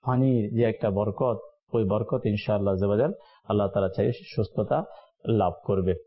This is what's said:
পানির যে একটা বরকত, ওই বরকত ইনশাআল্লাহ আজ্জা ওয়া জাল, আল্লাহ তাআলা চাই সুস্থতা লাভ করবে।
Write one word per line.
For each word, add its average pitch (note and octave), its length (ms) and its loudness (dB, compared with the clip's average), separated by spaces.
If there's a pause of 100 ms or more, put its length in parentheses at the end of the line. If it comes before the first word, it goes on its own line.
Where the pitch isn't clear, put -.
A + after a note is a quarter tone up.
পানির B2+ 520 2
যে A#2 100 2
একটা A2 280 0
বরকত, G#2 460 -2 (360)
ওই A2+ 100 2
বরকত G#2+ 420 -2
ইনশাআল্লাহ G#2 480 0
আজ্জা F#2+ 140 0
ওয়া G#2 100 2
জাল, D3+ 160 2 (340)
আল্লাহ G2+ 200 2
তাআলা F#2+ 280 0
চাই A2+ 160 2 (240)
সুস্থতা B2+ 480 -2 (440)
লাভ F#2+ 260 2 (100)
করবে। F#2+ 300 2 (140)